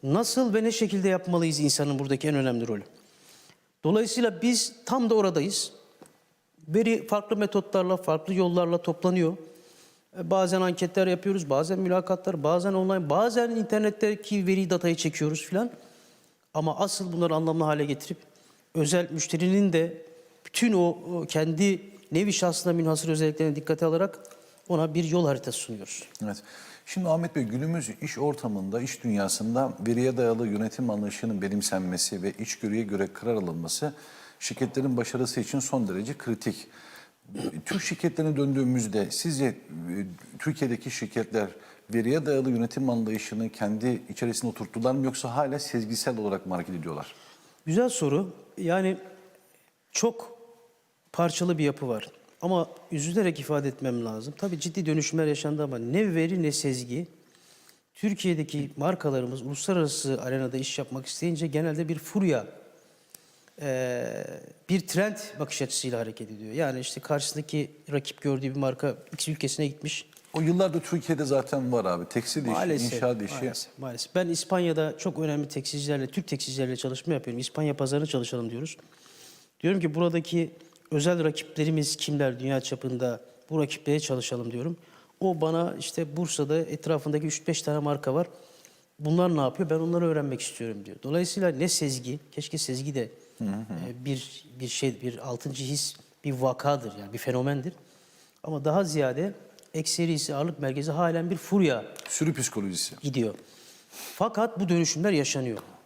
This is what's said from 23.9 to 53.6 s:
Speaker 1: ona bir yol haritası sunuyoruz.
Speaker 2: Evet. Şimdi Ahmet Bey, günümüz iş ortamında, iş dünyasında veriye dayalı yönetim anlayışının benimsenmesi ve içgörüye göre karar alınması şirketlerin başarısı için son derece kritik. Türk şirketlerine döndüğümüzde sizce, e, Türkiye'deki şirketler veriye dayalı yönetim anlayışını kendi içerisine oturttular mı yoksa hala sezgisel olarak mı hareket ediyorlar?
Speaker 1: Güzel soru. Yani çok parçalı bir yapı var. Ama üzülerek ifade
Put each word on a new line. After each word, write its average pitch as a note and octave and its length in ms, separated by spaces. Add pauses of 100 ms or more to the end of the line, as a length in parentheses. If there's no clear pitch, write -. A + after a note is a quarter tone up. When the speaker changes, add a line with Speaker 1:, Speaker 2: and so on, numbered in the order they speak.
Speaker 1:
ona D#3+ 260
bir E3+ 100
yol E3 220
haritası B2+ 320
sunuyoruz. - 460 (200)
Speaker 2:
Evet. G3 200 (420)
Şimdi F3+ 240
Ahmet E3 260
Bey, C#3+ 80
günümüz C3+ 460 (120)
iş - 160
ortamında, A#2 640
iş - 220
dünyasında A2+ 680 (140)
veriye B2 300
dayalı A#2 300
yönetim A2+ 420
anlayışının G#2 520
benimsenmesi F#2+ 840
ve G2 160
içgörüye A2 440
göre G2 300
karar A#2 200
alınması F2 600 (460)
şirketlerin C3 580
başarısı B2+ 420
için C3+ 200
son B2+ 280
derece G2+ 300
kritik. - 500 (1000)
Türk G3 160
şirketlerine D#3 560
döndüğümüzde B2+ 760
sizce, C#3+ 340
e, C3 100 (840)
Türkiye'deki B2+ 520
şirketler G#2+ 560 (460)
veriye B2 320
dayalı C3+ 240
yönetim A#2+ 400
anlayışını A2 600
kendi A2 600
içerisine A#2 400
oturttular A#2 420
mı C3+ 140
yoksa B2+ 300
hala C#3+ 240
sezgisel A#2 580
olarak G2 280
mı F#2 80
hareket F2+ 220
ediyorlar? D2+ 400 (500)
Speaker 1:
Güzel A3 240
soru. E3+ 440 (240)
Yani F#3+ 400 (920)
çok - 460 (760)
parçalı E3+ 460
bir D#3 60
yapı C#3 240
var. G#2+ 240 (300)
Ama F3 280 (220)
üzülerek E3+ 480
ifade C#3+ 280